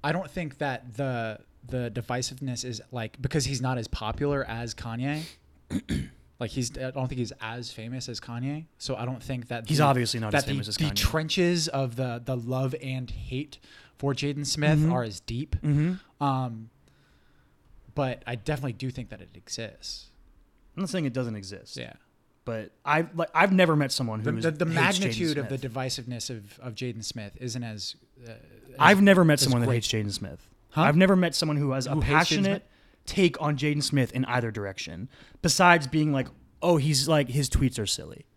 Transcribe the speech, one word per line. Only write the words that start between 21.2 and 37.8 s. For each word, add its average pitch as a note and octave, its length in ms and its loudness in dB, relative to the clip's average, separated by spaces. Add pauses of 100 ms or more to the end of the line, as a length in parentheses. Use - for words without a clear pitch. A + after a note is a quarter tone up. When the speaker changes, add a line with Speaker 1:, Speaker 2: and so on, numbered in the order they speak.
Speaker 2:
exist. G2 400 -12
Speaker 1:
Yeah. - 180 -10 (520)
Speaker 2:
But A2+ 240 -6 (160)
I, D#3+ 300 2
like, E3 180 -2
I've F#3+ 180 6
never F3+ 240 6
met C#3+ 160 2
someone A2 300 -2
Speaker 1:
The, C#3 120 0
Speaker 2:
who E3 80 -2
Speaker 1:
the, D#3+ 100 2
the D#3 140 -2
Speaker 2:
hates E3 120 0 (220)
Jaden - 20 0
Speaker 1:
magnitude D3+ 380 0
of B2 100 -6
the C3 80 -4
Speaker 2:
Smith. C3 160 -8
Speaker 1:
divisiveness B2+ 560 -6
of, G#2+ 300 -12
of B2 160 -12
Jaden A2+ 280 -8
Smith G#2 380 -10
isn't B2 220 -6
as, A2 320 -10 (320)
uh, - 20 -16
as, A2 80 -16 (400)
Speaker 2:
I've F#3+ 240 10
never F#3+ 240 10
met D3 140 6
Speaker 1:
as - 20 4
Speaker 2:
someone B2+ 200 4
that A#2 80 4
Speaker 1:
great. A#2+ 80 4
Speaker 2:
hates A2 100 -2
Jaden G#2+ 240 -2
Smith. - 360 -10 (220)
Speaker 1:
Huh? D#3 140 0
Speaker 2:
I've D3 140 6
never F#3+ 180 8
met F3 180 2
someone D3+ 240 0
who C#3+ 140 0
has C3 160 -2
a C#3 80 -2
Speaker 1:
Who D3+ 60 2
hates C#3 120 2
Jaden - 60 -
Speaker 2:
passionate F3 240 2 (180)
Speaker 1:
Smith? - 20 -20 (440)
Speaker 2:
take - 340 2
on D3+ 160 0
Jaden D3 240 0
Smith C3+ 300 2
in B2+ 140 -2
either A#2+ 260 0
direction, G2+ 560 -8 (340)
besides E3+ 460 6
being D3+ 240 2
like, C3 160 0 (340)
"Oh, E3+ 140 6
he's, C#3+ 320 2
like, D3 220 4
his C3+ 200 0
tweets B2+ 300 2
are G#2 60 -2